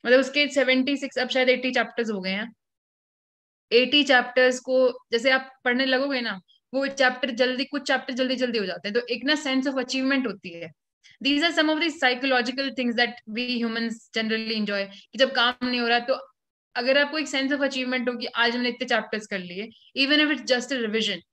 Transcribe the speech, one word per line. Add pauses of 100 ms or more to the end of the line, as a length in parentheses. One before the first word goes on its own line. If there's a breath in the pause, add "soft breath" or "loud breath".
मतलब
उसके
सेवेंटी
सिक्स,
अब
शायद
eighty
chapters
हो
गए
हैं। (1200)
eighty
chapters
को (360)
जैसे
आप (140)
पढ़ने
लगोगे
ना, (380 soft breath)
वो
chapter
जल्दी,
कुछ
chapter
जल्दी
जल्दी
हो
जाते
हैं,
तो
एक
ना
sense
of
achievement
होती
है। (540 soft breath)
These
are
some
of
the
psychological (120)
things
that (140)
we (160)
humans (200)
generally
enjoy,
कि
जब
काम
नहीं
हो
रहा (120)
तो (580)
अगर
आपको
एक
sense
of
achievement
हो
कि
आज
हमने
इतने
chapters
कर
लिए, (360 loud breath)
even
if
it's
just
a
revision